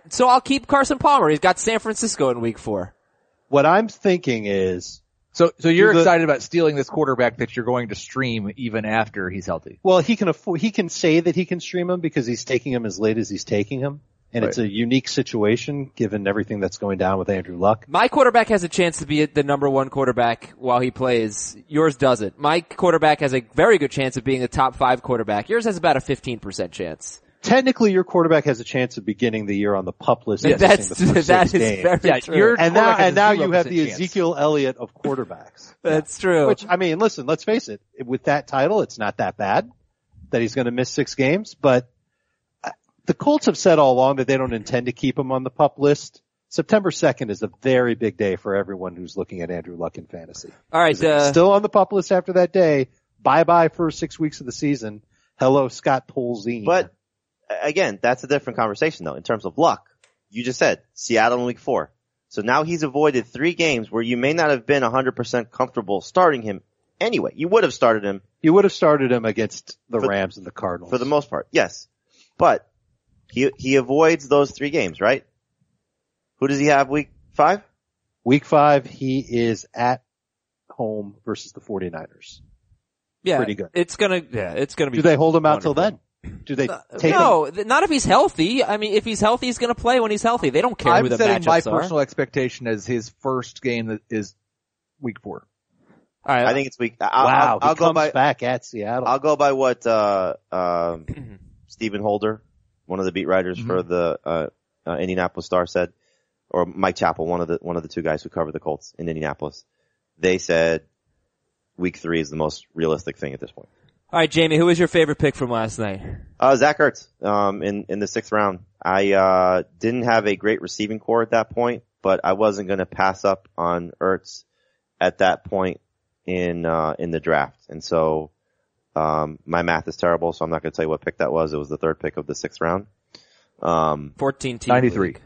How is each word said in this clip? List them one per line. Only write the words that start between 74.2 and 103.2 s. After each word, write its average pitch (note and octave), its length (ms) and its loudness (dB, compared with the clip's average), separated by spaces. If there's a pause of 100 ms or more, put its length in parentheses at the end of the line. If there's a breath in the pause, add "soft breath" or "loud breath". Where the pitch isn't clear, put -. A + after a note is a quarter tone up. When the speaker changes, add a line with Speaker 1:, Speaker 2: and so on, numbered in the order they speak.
Speaker 4:
those C#3+ 240 4
three C#3 180 -8
games, G2+ 300 -4
right? A#2 240 0 (1120)
Who C3+ 120 -2
does C#3 100 -2
he D3 80 2
have C#3 220 4
week D3 220 -4 (220)
five? F#3 300 2 (640)
Speaker 2:
Week C#3 200 2
five, D3 420 4
he C3 340 -4
is A#2 540 -2
at B2 280 -2 (680)
home G#2+ 540 -8
versus - 280 -10
the - 80 -20
forty-niners. F2 800 -12 (800)
Speaker 1:
Yeah, E3+ 160 0
Speaker 2:
Pretty G#2+ 180 -2
good. F#2 180 -10
Speaker 1:
it's F3 220 -2
gonna, F#3 340 0
yeah, F#2+ 220 -6
it's A#2+ 220 -4
gonna C#3+ 160 -2
be B2 80 -4
Speaker 2:
Do D3+ 40 0
they D#3 140 6
hold D#3+ 180 2
him D#3+ 120 2
out D3+ 160 2
till D3+ 120 -2
Speaker 1:
wonderful. F#3 240 -2 (260)
Speaker 2:
then? - 200 -14
Do C#3+ 100 -8
they B2+ 140 -2
Speaker 1:
Uh, - 120 -8 (180)
Speaker 2:
take - 160 2
Speaker 1:
no, A3 320 4
Speaker 2:
him? D#3+ 80 -12
Speaker 1:
th-, G#3 120 -6
not C#4 160 2
if G4 80 0
he's C#4+ 140 -2
healthy. A3+ 580 2
I G#3 140 -2
mean, G#3+ 180 -4
if G#3+ 100 0
he's A3 160 -6
healthy, A#3 260 0
he's B3 120 -4
gonna A#3 160 -2
play B3 260 0
when A3 100 0
he's G#3 120 -4
healthy. A3+ 280 0
They B2 100 2
don't A#3 180 0
care - 140 2
Speaker 3:
I'm A#2+ 120 4
Speaker 1:
who B2+ 60 0
the A#2+ 60 0
Speaker 3:
setting C#3 280 2
my E3 160 4
Speaker 1:
matchups - 120 -4
are. - 80 0
Speaker 3:
personal E3 200 -2
expectation C3 680 -4
as G#2+ 200 -4
his A#2 220 -4 (120)
first B2+ 420 -6
game A#2 240 -4
that A2 220 -8
is G#2+ 260 -6 (640)
week A#2+ 200 -10
four. - 260 -14 (800 soft breath)
Speaker 1:
All C3 120 0
right. B2 100 2
Speaker 4:
I A2+ 60 2
think C3+ 160 -2
it's - 100 -20
week. A#2 220 -4
I, G2+ 60 -2
I'll, C3 200 2
Speaker 2:
Wow, B2+ 60 4
Speaker 4:
I'll, B2 260 2 (120)
I'll D#3+ 40 2
Speaker 2:
he - 40 -16
Speaker 4:
go E3+ 80 0
Speaker 2:
comes D#3+ 80 2
Speaker 4:
by, D3+ 160 0
Speaker 2:
back C3+ 320 0
at B2 220 -4
Seattle. A#2 440 -6
Speaker 4:
I'll C3 100 0
go D3 180 0
by C#3 160 2
what, C3 340 0
uh, G2+ 480 0 (180)
um, F2 840 -4 (140)
Speaker 1:
<clears throat> - 160 -20
Speaker 4:
Stephen G#2 340 -8
Holder, G#2+ 400 -2 (440)
one F#2 140 -8
of F#2+ 60 -2
the F2+ 60 -4
beat F2 140 -4